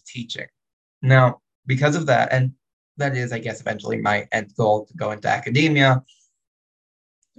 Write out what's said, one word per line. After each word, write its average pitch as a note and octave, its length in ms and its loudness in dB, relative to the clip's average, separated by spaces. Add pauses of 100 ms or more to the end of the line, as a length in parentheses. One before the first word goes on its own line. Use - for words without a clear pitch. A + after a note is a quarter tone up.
teaching. - 420 -12 (540)
Now, C3 400 4 (240)
because C#3 300 0
of - 120 -4
that, A#2+ 260 2
and C3 180 2 (460)
that C#3 180 -4
is, B2 160 -6
I A2+ 80 -6
guess, A2 220 -10
eventually A2 380 -6
my G#2 320 -2
end G#2+ 260 -4
goal G#2+ 280 2
to - 80 -20
go G#2+ 180 -6
into G#2+ 160 -8
academia, C3 760 2 (1400)